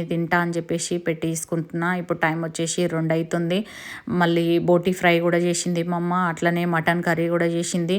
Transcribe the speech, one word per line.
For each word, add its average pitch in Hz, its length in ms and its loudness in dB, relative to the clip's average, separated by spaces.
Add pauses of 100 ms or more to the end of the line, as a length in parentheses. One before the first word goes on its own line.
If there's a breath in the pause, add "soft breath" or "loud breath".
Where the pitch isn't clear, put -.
తింటా 170 340 0
అని 170 140 2
చెప్పేసి 170 460 -2
పెట్టేసుకుంటున్నా. 165 960 -2
ఇప్పుడు 175 240 -4
టైమ్ 160 240 0
వచ్చేసి 165 440 -2
రెండు 160 260 0
అవుతుంది. 170 460 0 (500 loud breath)
మళ్ళీ 170 500 2
బోటి 175 320 4
ఫ్రై 175 280 2
కూడా 175 180 2
చేసింది 175 460 0
మా 175 140 -2
అమ్మ, 175 160 -2
అట్లనే 175 520 0
మటన్ 170 380 0
కర్రీ 170 240 0
కూడా 170 180 2
చేసింది. 170 540 0